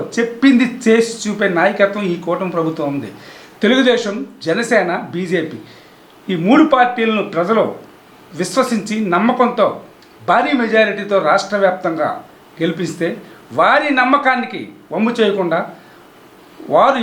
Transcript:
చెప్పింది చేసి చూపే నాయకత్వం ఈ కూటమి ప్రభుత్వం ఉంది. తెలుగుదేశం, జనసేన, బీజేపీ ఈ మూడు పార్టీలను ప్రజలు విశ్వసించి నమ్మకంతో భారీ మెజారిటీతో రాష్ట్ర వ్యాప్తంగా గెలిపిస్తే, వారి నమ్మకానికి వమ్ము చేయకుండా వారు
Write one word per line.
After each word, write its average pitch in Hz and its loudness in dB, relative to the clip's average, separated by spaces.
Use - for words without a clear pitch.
చెప్పింది 240 2
చేసి 226 4
చూపే 208 -2
నాయకత్వం 196 0
ఈ 165 -4
కూటమి 175 -4
ప్రభుత్వం 160 -4
ఉంది. 120 -8
తెలుగుదేశం, 240 2
జనసేన, 208 0
బీజేపీ 170 -4
ఈ 180 -2
మూడు 311 6
పార్టీలను 226 2
ప్రజలు 175 2
విశ్వసించి 214 -2
నమ్మకంతో 220 2
భారీ 269 2
మెజారిటీతో 208 0
రాష్ట్ర 196 0
వ్యాప్తంగా 165 0
గెలిపిస్తే, 165 -4
వారి 269 4
నమ్మకానికి 254 0
వమ్ము 214 0
చేయకుండా 185 0
వారు 247 4